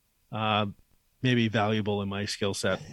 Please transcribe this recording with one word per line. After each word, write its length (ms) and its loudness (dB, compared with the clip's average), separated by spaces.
uh, 340 2
maybe 280 4
valuable 520 0
in 80 -4
my 160 -4
skill 280 -2
set. 280 0